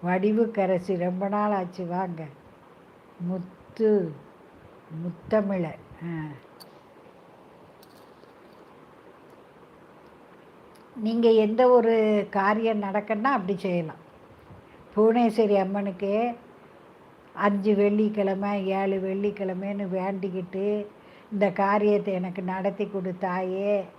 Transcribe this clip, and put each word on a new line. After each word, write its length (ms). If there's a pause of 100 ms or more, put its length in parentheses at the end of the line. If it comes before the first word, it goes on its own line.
வடிவுக்கரசி, 920
ரொம்ப 300
நாள் 240
ஆச்சு, 340
வாங்க. 380 (960)
முத்து, 920 (920)
முத்தமிழ, 640 (380)
ஆ. 220 (4000)
நீங்க 340
எந்த 400
ஒரு 600
காரியம் 520
நடக்கணும்னா 420
அப்படி 340
செய்யலாம். 460 (920)
புவனேஸ்வரி 640
அம்மனுக்கு 760 (960)
அஞ்சு 420
வெள்ளிக்கிழமை, 920
ஏழு 320
வெள்ளிக்கிழமைன்னு 920
வேண்டிக்கிட்டு, 960 (460)
"இந்த 200
காரியத்தை 640
எனக்கு 280
நடத்தி 460
கொடு 320
தாயே 680 (140)